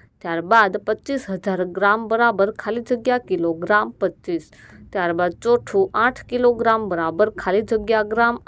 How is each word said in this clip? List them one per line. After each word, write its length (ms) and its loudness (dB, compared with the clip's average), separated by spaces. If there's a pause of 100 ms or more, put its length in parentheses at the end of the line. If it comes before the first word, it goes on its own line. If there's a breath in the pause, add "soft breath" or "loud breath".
(220 soft breath)
ત્યારબાદ 640 2
પચીસ 440 -4
હજાર 300 -4 (180)
ગ્રામ 340 2
બરાબર 360 2 (140)
ખાલી 280 -6
જગ્યા 400 -2
કિલોગ્રામ, 680 0
પચીસ. 460 -4 (460 loud breath)
ત્યારબાદ 400 0 (100)
ચોથું, 480 2 (140)
આઠ 260 -2
કિલોગ્રામ 640 2
બરાબર 360 0 (140)
ખાલી 300 0
જગ્યા 420 0
ગ્રામ, 340 0